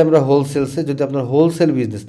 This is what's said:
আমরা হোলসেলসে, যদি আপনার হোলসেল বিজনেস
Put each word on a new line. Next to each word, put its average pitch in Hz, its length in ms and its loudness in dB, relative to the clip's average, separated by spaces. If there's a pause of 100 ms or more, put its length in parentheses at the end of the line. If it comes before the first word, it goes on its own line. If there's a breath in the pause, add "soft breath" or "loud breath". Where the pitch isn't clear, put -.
আমরা 160 140 4 (100)
হোলসেলসে, 139 520 0 (100)
যদি 143 180 -4
আপনার 135 240 -4
হোলসেল 165 460 2
বিজনেস 104 300 -6